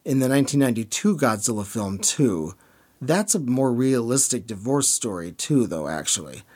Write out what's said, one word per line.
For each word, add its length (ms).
in 160
the 80
nineteen 320
ninety-two 560
Godzilla 500
film, 320
too. 560
That's 340
a 60
more 320
realistic 720
divorce 420
story, 440
too, 340
though, 220
actually. 540